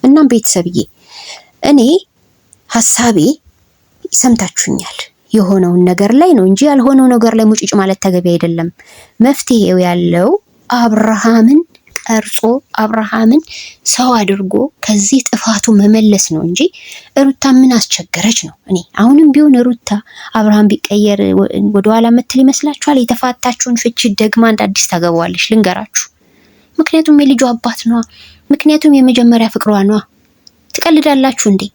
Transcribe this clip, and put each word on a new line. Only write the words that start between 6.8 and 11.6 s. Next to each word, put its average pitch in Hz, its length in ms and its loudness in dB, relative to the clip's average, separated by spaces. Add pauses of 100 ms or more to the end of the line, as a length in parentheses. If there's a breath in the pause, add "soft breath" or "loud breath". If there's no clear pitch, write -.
ነገር 233 280 2
ላይ 226 100 0
ሙጭጭ 214 300 0
ማለት 190 240 -2
ተገቢ 180 300 -2
አይደለም። 170 380 -2 (520 soft breath)
መፍትሄው 220 600 0
ያለው 175 500 0 (400)
አብርሃምን 226 920 2 (440)